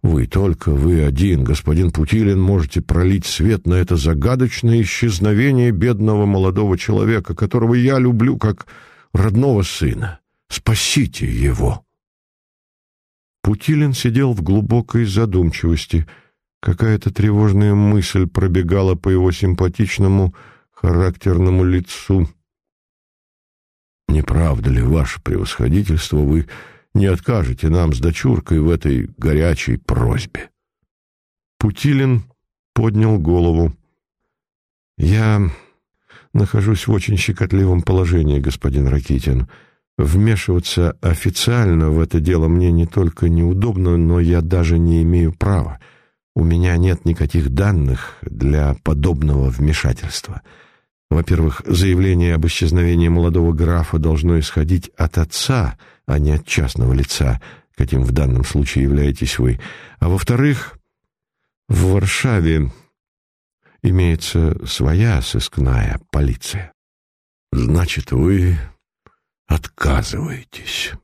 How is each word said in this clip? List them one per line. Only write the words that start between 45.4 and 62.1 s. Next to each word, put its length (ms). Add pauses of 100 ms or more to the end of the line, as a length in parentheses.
у 40
меня 340
нет 260
никаких 460
данных 720
для 600
подобного 680
вмешательства. 880 (680)
Во-первых, 560
заявление 680
об 120
исчезновении 600
молодого 440
графа 460
должно 400
исходить 580
от 220
отца, 580 (300)
а 120
не 140
от 140
частного 480
лица, 480 (340)
каким 260
в 100
данном 320
случае 400
являетесь 540
вы. 220 (380)
А 100
во-вторых, 680 (920)
в 240
Варшаве 800 (1120)